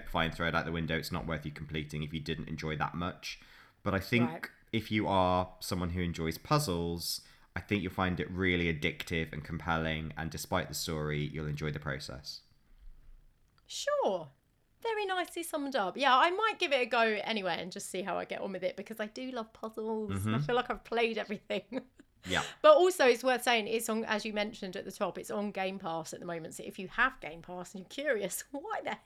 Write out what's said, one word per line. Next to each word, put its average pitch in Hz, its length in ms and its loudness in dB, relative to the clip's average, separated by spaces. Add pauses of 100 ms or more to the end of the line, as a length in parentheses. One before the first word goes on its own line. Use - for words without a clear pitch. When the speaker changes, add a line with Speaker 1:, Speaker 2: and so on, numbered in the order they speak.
(120)
Speaker 1:
fine, 82 200 2
throw 82 180 0
it 80 60 2
out 82 100 2
the 82 80 -2
window. 80 240 0
It's 80 140 -4
not 87 140 -2
worth 80 200 -4
you 76 80 -6
completing 76 500 -4
if 76 100 -4
you 80 60 -4
didn't 78 300 -4
enjoy 78 260 -4
that 76 200 -2
much. - 440 -6 (420)
But 101 120 0
I 95 80 2
think 120 280 4
Speaker 2:
Right. 165 200 -8 (240)
Speaker 1:
if 113 180 -2
you 104 160 2
are 92 540 4
someone 87 300 -2
who 90 100 0
enjoys 82 360 0
puzzles, 85 840 0 (340)
I - 60 -4
think 104 200 0
you'll 90 120 -2
find 92 260 2
it 73 100 -2
really 90 440 2
addictive 80 580 -2
and 76 100 -6
compelling, 80 760 -2
and 82 120 -4
despite 82 380 -2
the 73 60 -10
story, 76 460 -2
you'll 73 280 -4
enjoy 76 240 -2
the 76 80 -6
process. 69 640 -8 (1300)
Speaker 2:
Sure. 214 600 0 (540)
Very 427 240 0
nicely 359 380 -2
summed 277 320 -2
up. 202 220 0
Yeah, 254 200 8
I 330 140 6
might 427 260 2
give 339 140 0
it 277 100 6
a 254 40 2
go 240 160 4
anyway 208 580 2
and 180 100 -6
just 196 220 -8
see 185 100 -2
how 175 160 -2
I 180 60 0
get 190 160 -6
on 196 140 -4
with 185 100 -4
it, - 140 -2
because 214 240 -8
I 214 60 -4
do 254 240 -8
love 226 200 -6
puzzles. 220 600 -4
Speaker 1:
Mm-hmm. 147 240 0
Speaker 2:
I - 40 2
feel 147 160 0
like 240 140 2
I've 220 160 -8
played 226 320 2
everything. 208 540 -4
<laughs> 247 100 -4 (460)
Speaker 1:
Yeah. 90 160 2 (180)
Speaker 2:
But - 140 12
also, 349 300 6
it's 233 180 6
worth 254 200 2
saying, 226 260 4
it's 226 180 0
on, 220 160 0
as 214 220 0
you 220 80 -4
mentioned 208 420 -4
at - 80 -6
the 190 80 -8
top, 185 260 -2
it's 180 140 -8
on 208 200 -2
Game 190 280 -2
Pass 165 340 -4
at 254 60 -10
the 165 60 -10
moment. 165 280 -6
So - 120 -12
if - 120 -10
you 185 120 -8
have 254 320 2
Game 160 200 -10
Pass 180 320 -10
and 196 80 -10
you're 180 80 -16
curious, 233 580 0
<laughs> - 40 -20
why 339 320 -6
the 208 220 -4